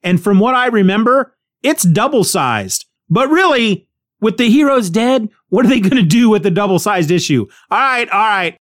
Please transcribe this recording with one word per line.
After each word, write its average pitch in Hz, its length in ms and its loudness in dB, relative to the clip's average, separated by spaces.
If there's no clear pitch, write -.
And 180 180 -2
from 202 160 2
what 240 160 2
I 254 140 0
remember, 226 680 0
it's 302 180 -2
double-sized. 170 1040 -2
But 254 200 0
really, 277 580 0
with 220 160 -2
the 240 100 0
heroes 262 440 2
dead, 226 360 0
what 233 160 2
are 208 40 4
they 262 100 2
gonna 202 240 2
do 226 260 4
with 202 140 2
the 196 80 0
double-sized 190 580 0
issue? 147 380 0
All 202 80 0
right, 254 300 -2
all 196 100 -2
right. 196 420 -2